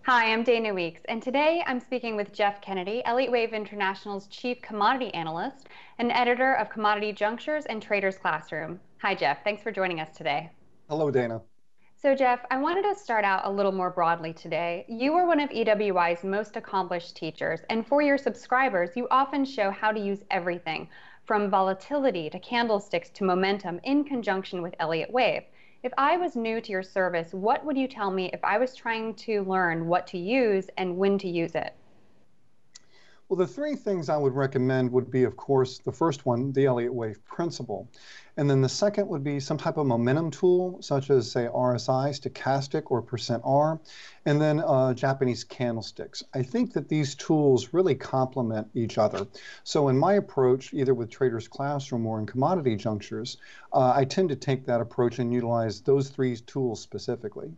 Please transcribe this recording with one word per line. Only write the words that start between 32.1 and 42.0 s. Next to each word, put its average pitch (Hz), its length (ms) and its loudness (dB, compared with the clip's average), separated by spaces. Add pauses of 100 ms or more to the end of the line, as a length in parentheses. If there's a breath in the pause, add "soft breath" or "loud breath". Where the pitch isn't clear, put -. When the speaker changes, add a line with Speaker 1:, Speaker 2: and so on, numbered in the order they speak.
Speaker 2:
Well, 185 80 0
the 180 80 2
three 285 300 -4
things 180 340 -4
I 156 80 2
would 139 160 2
recommend 131 580 2
would 127 200 0
be, 127 120 4
of 113 140 0
course, 131 400 2
the - 140 -6
first - 340 0
one, 131 260 0
the 135 140 4
Elliott 123 300 0
Wave 110 300 -6
principle. 113 640 -6 (500 loud breath)
And 143 120 2
then 135 100 4
the 131 100 4
second 202 380 0
would 156 160 -4
be 143 160 -2
some 139 160 -2
type - 220 -4
of 147 80 0
momentum 131 460 2
tool, 180 500 2
such 139 300 -2
as, 120 180 4
say, 120 160 0
R 123 300 0
S 120 140 -4
I, 131 200 2